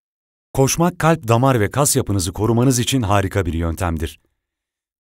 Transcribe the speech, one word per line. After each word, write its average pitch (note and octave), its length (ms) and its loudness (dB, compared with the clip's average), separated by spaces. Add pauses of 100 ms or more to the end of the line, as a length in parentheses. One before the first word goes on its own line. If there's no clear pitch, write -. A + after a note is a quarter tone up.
(540)
Koşmak D#3+ 460 0
kalp, D#3 280 0
damar B2 320 2
ve G2+ 120 0
kas D3 240 0
yapınızı G2 380 -2
korumanız A#2 460 2
için B2+ 220 -2
harika G2+ 440 0
bir E2 80 -2
yöntemdir. E2 680 -4 (800)